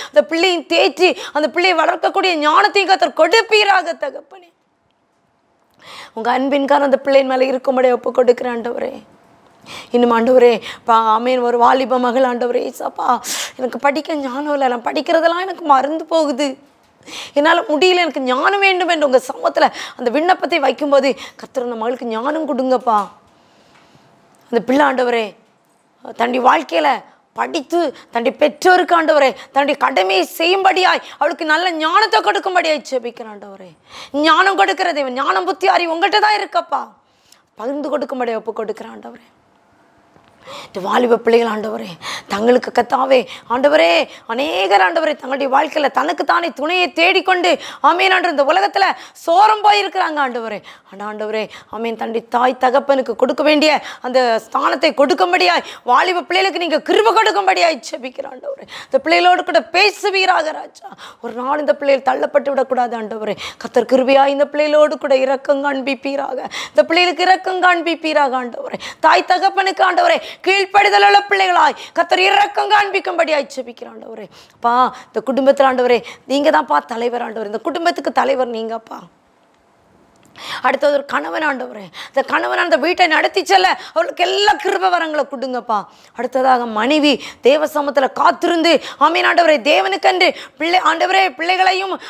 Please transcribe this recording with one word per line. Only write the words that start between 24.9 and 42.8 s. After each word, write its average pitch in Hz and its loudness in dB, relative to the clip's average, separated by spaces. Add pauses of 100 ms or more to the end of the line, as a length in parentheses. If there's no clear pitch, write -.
தன்னுடைய 247 0
வாழ்க்கையில 302 0 (300)
படித்து, 294 -4 (160)
தன்னுடைய 233 -2
பெற்றோருக்கு, 349 2
ஆண்டவரே, 294 2 (160)
தன்னுடைய 285 0
கடமையை 370 0
செய்யும்படியாய், 359 2 (160)
அவளுக்கு 330 -2
நல்ல 330 0
ஞானத்தை 349 2
கொடுக்கும்படியாய் 320 0
ஜெபிக்கிறேன், 233 -8
ஆண்டவரே. 196 -20 (340)
ஞானம் 320 4
கொடுக்கிற 381 0
தேவன், 269 -4
ஞானம், 339 -2
புத்தி, 330 -2
அறிவு 339 0
உங்கள்கிட்ட 403 0
தான் 415 2
இருக்கப்பா. 311 -4 (680)
பகிர்ந்து 277 -6
கொடுக்கும்படியாய் 240 -4
ஒப்பு 220 -8
கொடுக்கிறேன், 220 -10
ஆண்டவரே. 226 -20 (1200)
இந்த - -14
வாலிப 226 0
பிள்ளைகள், 226 0
ஆண்டவரே, 220 -8 (400)
தங்களுக்கு, 233 2 (100)